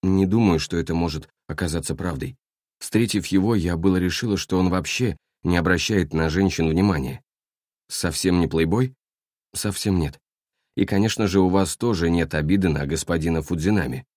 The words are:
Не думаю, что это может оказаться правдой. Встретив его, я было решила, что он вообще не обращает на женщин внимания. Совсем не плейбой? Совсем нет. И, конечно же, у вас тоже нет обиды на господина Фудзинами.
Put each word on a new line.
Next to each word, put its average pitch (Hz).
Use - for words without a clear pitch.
Не 95
думаю, 95
что -
это 82
может 82
оказаться 80
правдой. 73
Встретив 107
его, 98
я 87
было 92
решила, 90
что 95
он 92
вообще 92
не 90
обращает 90
на 80
женщин 85
внимания. 80
Совсем 90
не 82
плейбой? 85
Совсем 101
нет. 76
И, -
конечно 107
же, 95
у 92
вас 92
тоже 87
нет 82
обиды 87
на 73
господина 80
Фудзинами. 82